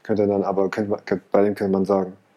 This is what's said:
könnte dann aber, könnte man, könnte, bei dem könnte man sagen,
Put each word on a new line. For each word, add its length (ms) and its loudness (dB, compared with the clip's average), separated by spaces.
könnte 220 0
dann 180 2
aber, 260 0
könnte 220 -4
man, 140 -6
könnte, 260 -2
bei 120 4
dem 120 0
könnte 180 -2
man 120 2
sagen, 280 0